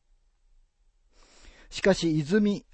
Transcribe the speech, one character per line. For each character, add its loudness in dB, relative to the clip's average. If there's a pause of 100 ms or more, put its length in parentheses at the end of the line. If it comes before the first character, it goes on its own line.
(1700)
し -10
か 4
し 0
泉、 0